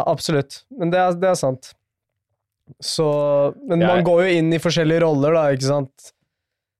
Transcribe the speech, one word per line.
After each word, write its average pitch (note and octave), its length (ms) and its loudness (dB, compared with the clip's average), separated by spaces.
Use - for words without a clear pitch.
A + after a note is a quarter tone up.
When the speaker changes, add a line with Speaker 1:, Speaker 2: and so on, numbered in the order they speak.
Speaker 1:
absolutt. D3+ 640 -4
Men F#3 240 -6
det F3+ 80 2
er, F#3 160 2
det F#3 140 0
er F3+ 100 2
sant. C3 320 -4
Så, - 280 -4
men E3+ 240 -2
Speaker 2:
Jeg E3+ 80 4
Speaker 1:
man F3 160 2
går E3+ 160 4
jo F#3 160 2
inn D#3+ 160 0
i E3 80 -2
forskjellige E3 420 0
roller D3+ 320 2
da, D#3+ 140 2
ikke C3+ 180 -2
sant? C#3+ 440 -4